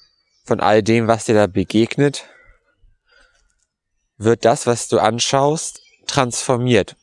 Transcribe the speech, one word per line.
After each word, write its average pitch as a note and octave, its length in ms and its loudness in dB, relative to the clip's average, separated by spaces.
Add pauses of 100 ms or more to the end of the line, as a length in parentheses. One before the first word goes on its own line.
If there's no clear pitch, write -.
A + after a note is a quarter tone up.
(440)
von G#2 160 -2
all G#2+ 220 2
dem, A2+ 240 2
was A2 200 -2
dir A#2 100 2
da G#2 100 4
begegnet, A2 800 -2 (1900)
wird A2+ 260 0
das, - 220 2
was A#2+ 220 -2
du A2+ 100 0
anschaust, C3+ 840 -2 (240)
transformiert. B2 960 0